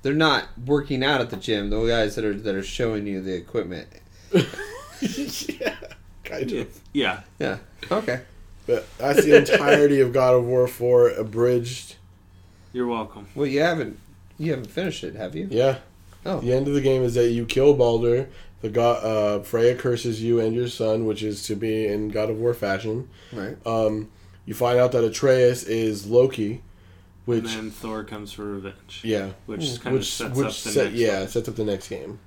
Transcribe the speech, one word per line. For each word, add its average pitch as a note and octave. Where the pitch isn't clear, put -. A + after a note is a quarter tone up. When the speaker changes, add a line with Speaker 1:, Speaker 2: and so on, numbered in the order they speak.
Speaker 1:
they're C#3
not D3+
working C#3
out C#3
at A#2
the A2+
gym, G#2
the A2
guys A2+
that A2+
are, G#2
that G2+
are F#2+
showing A2
you F#2+
the F#2+
equipment. F2+
Speaker 2:
<laughs> -
Yeah, -
kind -
of. A#2
Speaker 3:
Yeah. G#2+
Speaker 1:
Yeah. A#2
Okay. F3
Speaker 2:
But A#2
that's C#3
the D3
entirety D3
of B2
God B2+
of B2
War B2+
four A#2+
abridged. A#2+
Speaker 3:
You're B2
welcome. G#2+
Speaker 1:
Well, C#3+
you C#3
haven't, D#3
you D#3+
haven't B2+
finished F3+
it, F2+
have A2+
you? F#2+
Speaker 2:
Yeah. B2+
Speaker 1:
Oh. F3+
Speaker 2:
The A#2+
end C#3
of C#3+
the C#3
game C3
is A#2+
that A#2+
you A#2
kill C3+
Baldur. A#2+
The A2
go-, A#2
uh, -
Freya A#2+
curses A#2+
you A#2
and A2
your B2
son, A2
which G#2+
is G#2+
to G#2+
be A2
in G#2
God G#2+
of A2
War A#2+
fashion. G#2+
Speaker 1:
Right. G#2+
Speaker 2:
Um, A2
you A2
find B2
out B2
that B2
Atreus B2
is G#2+
Loki, A#2+
which A#2
Speaker 3:
And -
then G#2+
Thor A2
comes G#2
for G#2
revenge. G2
Speaker 2:
Yeah. G#2
Speaker 3:
Which G#2+
Speaker 1:
Hmm. A#2+
Speaker 3:
kinda B2+
Speaker 2:
Which, -
Speaker 3:
sets -
Speaker 2:
which C3
Speaker 3:
up G#2
the -
Speaker 2:
set-, B2
Speaker 3:
next A#2
Speaker 2:
yeah, G#2
Speaker 3:
one. G2
Speaker 2:
sets A#2
up G#2+
the A2
next G2
game. F#2+